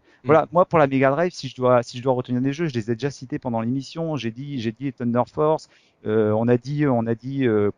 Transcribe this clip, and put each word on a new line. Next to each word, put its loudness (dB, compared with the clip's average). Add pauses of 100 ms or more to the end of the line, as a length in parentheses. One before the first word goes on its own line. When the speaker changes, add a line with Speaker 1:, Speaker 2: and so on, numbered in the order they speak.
(240)
Speaker 1:
Voilà, 4
Speaker 2:
Mm. -10
Speaker 1:
moi, 4
pour 2
la 6
Mega 2
Drive, 0
si -12
je -12
dois, 4
si -12
je -12
dois 0
retenir -2
des -2
jeux, -2
je -6
les -4
ai 0
déjà -4
cités -10
pendant -4
l'émission. -4
J'ai -6
dit, -10
j'ai -4
dit -8
Thunder 0
Force, -2 (380)
euh, 2
on 2
a 6
dit, -2
on 0
a -2
dit, -4
euh, 2